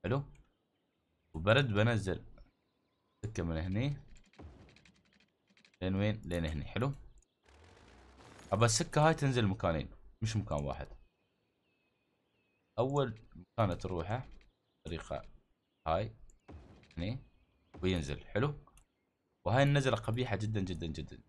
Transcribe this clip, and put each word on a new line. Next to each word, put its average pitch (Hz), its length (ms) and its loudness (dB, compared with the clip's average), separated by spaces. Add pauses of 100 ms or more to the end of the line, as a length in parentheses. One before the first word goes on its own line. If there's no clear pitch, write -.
حلو. 131 180 0 (1120)
وبرد 110 380 2
بنزل 101 520 2 (1000)
سكة 101 180 -6
من 82 140 -2
هني. 104 400 -2 (1900)
لين 95 120 0
وين؟ 107 300 2
لين 85 200 -2
هني. 76 200 -2
حلو. 135 280 0 (1600)
أبى 107 120 6
السكة 151 440 4
هاي 160 60 6
تنزل 127 320 2
مكانين، 87 440 0 (320)
مش 110 140 -2
مكان 73 280 0
واحد. 67 240 -6 (1900)
أول 131 400 0 (180)
مكان 90 420 -2
تروحه 92 500 -4 (560)
طريقة 78 380 -8 (640)
هاي 101 260 0 (880)
هني 101 200 -4 (640)
وينزل. 78 420 0
حلو. 143 300 0 (880)
وهاي 117 180 6
النزلة 139 340 6
قبيحة 113 400 0
جدًا 107 240 0
جدًا 87 260 -2
جدًا. 78 420 -8